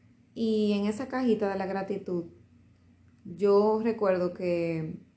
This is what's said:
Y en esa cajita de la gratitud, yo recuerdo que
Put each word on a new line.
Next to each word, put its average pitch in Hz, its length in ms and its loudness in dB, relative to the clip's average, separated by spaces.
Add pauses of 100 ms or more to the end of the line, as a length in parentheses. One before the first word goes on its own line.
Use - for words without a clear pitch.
(320)
Y 214 420 0
en 202 120 0
esa 214 220 -4
cajita 220 420 0
de 190 80 -4
la 190 80 -4
gratitud, 190 600 -6 (960)
yo 202 580 4
recuerdo 190 500 2
que 170 720 -2 (140)